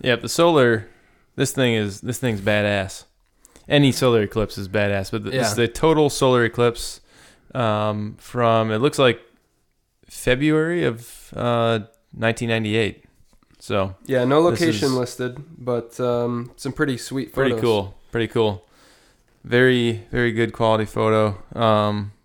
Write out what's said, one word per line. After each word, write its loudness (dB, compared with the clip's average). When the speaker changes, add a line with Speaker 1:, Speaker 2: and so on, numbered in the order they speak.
Speaker 1:
Yep, 0
the -8
solar, 4
this -2
thing 0
is, -4
this -8
thing's -4
badass. -2
Any 4
solar 2
eclipse -4
is -10
badass, -2
but -4
th-, -8
this -2
Speaker 2:
Yeah. 0
Speaker 1:
is -2
the 2
total 2
solar 2
eclipse, -2
um, -2
from, 0
it 0
looks 0
like 4
February 0
of, -8
uh, 0
nineteen -4
ninety-eight. -2
So -4
Speaker 2:
Yeah, 0
no 4
Speaker 1:
this -2
Speaker 2:
location 0
Speaker 1:
is -2
Speaker 2:
listed, -6
but, -8
um, -4
some -8
pretty -2
sweet -8
Speaker 1:
pretty 0
Speaker 2:
photos. -2
Speaker 1:
cool, 0
pretty -2
cool. 0
Very, 2
very 0
good 0
quality 2
photo, 0
um, 0